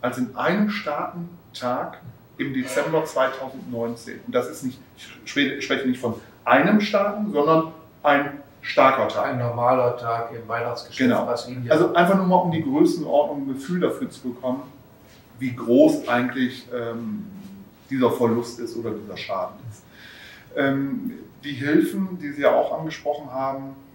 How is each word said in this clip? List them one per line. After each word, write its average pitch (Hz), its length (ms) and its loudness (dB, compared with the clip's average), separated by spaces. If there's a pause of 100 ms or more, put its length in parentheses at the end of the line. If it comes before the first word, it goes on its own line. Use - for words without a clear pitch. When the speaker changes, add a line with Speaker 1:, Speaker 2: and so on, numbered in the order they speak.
Speaker 1:
als 123 180 -4
in - 180 -4
einem 202 340 0
starken 170 580 -6 (240)
Tag - 480 -6 (380)
im 135 160 -4
Dezember 147 500 0
zweitausendneunzehn. 123 1200 -4
Und 120 80 -10
das 123 140 0
ist - 140 -12
nicht, 127 180 -8 (160)
ich - 100 -20 (180)
spre-, - 360 0
spreche 131 280 -2
nicht 123 120 -2
von 113 140 -2 (300)
einem 160 360 6
starken, 208 520 0
sondern 156 400 4 (300)
ein - 380 2 (200)
starker - 480 4
Tag. 123 180 -2
Speaker 2:
Ein 131 120 -2
normaler 120 580 2
Tag 117 360 -4
im 110 160 -12
Weihnachtsgeschäft, 120 600 -2
Speaker 1:
Genau. 101 160 2
Speaker 2:
was 120 220 -4
Ihnen 123 180 -8
ja 151 60 2
Speaker 1:
Also 170 200 4
einfach 180 240 6
nur 185 100 2
mal, 180 100 4
um 180 160 2
die 160 100 0
Größenordnung 147 800 2
ein 135 60 -6
Gefühl 175 320 -4
dafür 135 280 -2
zu - 240 -10
bekommen, 131 300 -4 (760)
wie 127 160 -4
groß 123 540 4
eigentlich, 123 680 -2
ähm, 117 520 -8 (640)
dieser 127 200 4
Verlust 117 480 0
ist - 160 -10
oder 113 160 -6
dieser 101 280 -10
Schaden - 380 -6 (140)
ist. - 140 -20 (720)
Ähm, 139 560 -2 (320)
die 147 80 -8
Hilfen, 165 680 0
die 143 140 -8
Sie 139 80 -8
ja 143 140 4
auch 156 240 0
angesprochen 147 520 -6
haben. 135 460 -6 (180)